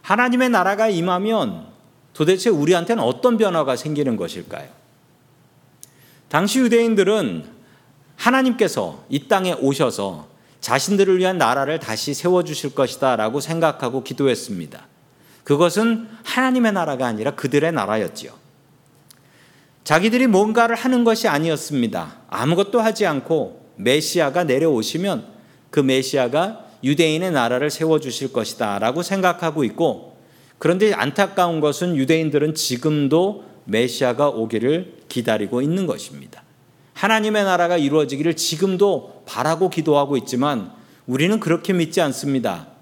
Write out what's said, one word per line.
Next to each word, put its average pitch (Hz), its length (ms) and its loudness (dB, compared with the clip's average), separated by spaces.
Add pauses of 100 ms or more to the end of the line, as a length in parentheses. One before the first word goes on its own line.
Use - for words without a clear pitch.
하나님의 247 480 2
나라가 202 380 2
임하면 180 760 -2 (460)
도대체 185 380 2
우리한테는 175 520 2
어떤 220 340 2
변화가 165 400 2
생기는 143 400 -2
것일까요? 82 520 -10 (1600)
당시 202 320 0
유대인들은 208 840 2 (720)
하나님께서 226 920 0
이 139 200 -4
땅에 185 240 0
오셔서 104 760 -2 (320)
자신들을 185 580 2
위한 185 200 0
나라를 135 420 2
다시 113 340 -6
세워주실 156 600 -2
것이다 131 420 0
라고 110 240 -2
생각하고 139 640 -2
기도했습니다. 110 840 -4 (560)
그것은 196 680 0 (140)
하나님의 254 500 0
나라가 147 340 -2
아니라 113 260 -4
그들의 143 400 0
나라였지요. 104 680 -4 (1400)
자기들이 226 420 4
뭔가를 220 500 4
하는 247 280 2
것이 226 240 2
아니었습니다. 135 880 -2 (120)
아무것도 170 520 0
하지 214 260 0
않고 147 540 -2 (160)
메시아가 151 680 0
내려오시면 147 800 0 (460)
그 151 100 2
메시아가 135 840 0 (180)
유대인의 160 480 2
나라를 127 380 0
세워주실 147 600 -2
것이다"라고 110 680 -2
생각하고 175 640 0
있고, 113 520 -2 (420)
그런데 185 340 2
안타까운 170 680 0
것은 151 360 0
유대인들은 151 580 2
지금도 151 880 0 (200)
메시아가 120 640 0
오기를 117 680 -2 (140)
기다리고 113 540 -2
있는 175 240 -2
것입니다. 73 560 -10 (520)
하나님의 214 500 0
나라가 175 340 2
이루어지기를 147 560 0
지금도 180 920 -2
바라고 160 440 0
기도하고 147 480 2
있지만 123 540 -4 (340)
우리는 160 340 0
그렇게 165 320 -2
믿지 170 300 0
않습니다. 131 680 -2 (140)